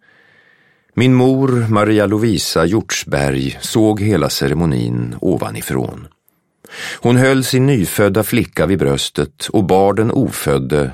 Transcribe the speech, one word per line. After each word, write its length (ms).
Min 200
mor, 560
Maria 360
Lovisa 600
Hjortsberg, 960
såg 400
hela 280
ceremonin 920
ovanifrån. 840
Hon 160
höll 280
sin 220
nyfödda 580
flicka 420
vid 140
bröstet 680
och 160
bar 300
den 180
ofödde, 840